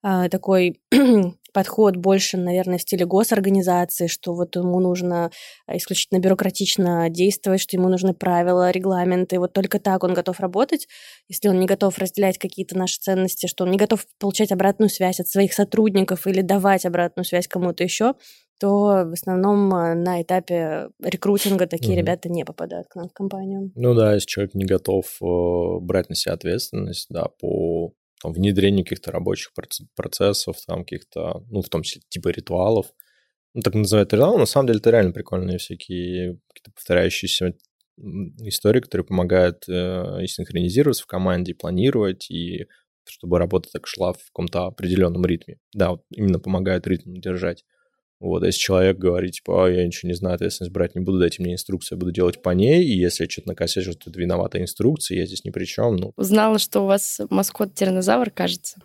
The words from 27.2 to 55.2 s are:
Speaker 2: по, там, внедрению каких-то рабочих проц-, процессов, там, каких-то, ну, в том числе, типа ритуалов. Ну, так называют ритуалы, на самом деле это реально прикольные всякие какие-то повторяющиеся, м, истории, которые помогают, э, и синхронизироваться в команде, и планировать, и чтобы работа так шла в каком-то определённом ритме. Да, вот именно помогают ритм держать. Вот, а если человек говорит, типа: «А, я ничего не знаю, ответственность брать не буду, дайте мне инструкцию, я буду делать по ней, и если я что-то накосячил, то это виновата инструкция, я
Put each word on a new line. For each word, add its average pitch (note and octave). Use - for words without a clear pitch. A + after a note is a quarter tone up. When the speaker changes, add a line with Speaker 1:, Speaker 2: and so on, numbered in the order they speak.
Speaker 2:
по, E2+
там, E2
внедрению G2
каких-то -
рабочих F2+
проц-, -
процессов, -
там, F2
каких-то, E2+
ну, G#2
в -
том E2
числе, -
типа F2
ритуалов. F#2+
Ну, B2+
так F#2
называют G#2
ритуалы, E3
на A2+
самом C3+
деле A2+
это A#2
реально G#2
прикольные F#2
всякие F2+
какие-то -
повторяющиеся, F2+
м, F#2+
истории, A2
которые -
помогают, F2+
э, F2+
и -
синхронизироваться F#2
в -
команде, F2+
и -
планировать, F#2+
и F2
чтобы F2
работа F2
так -
шла F2+
в -
каком-то F2+
определённом F2+
ритме. F2
Да, F#2
вот F2
именно F#2+
помогают F#2+
ритм F2+
держать. F2+
Вот, F2
а F2+
если F2+
человек F#2+
говорит, F#2
типа: F#2
«А, F2+
я F2+
ничего F2
не F2
знаю, F2+
ответственность F2+
брать F2
не F2+
буду, F#2
дайте F2
мне F2+
инструкцию, F2+
я F2+
буду F2+
делать F2+
по F#2
ней, B2+
и A2+
если F2
я E2
что-то -
накосячил, F2
то -
это E2
виновата F2
инструкция, G2+
я E2+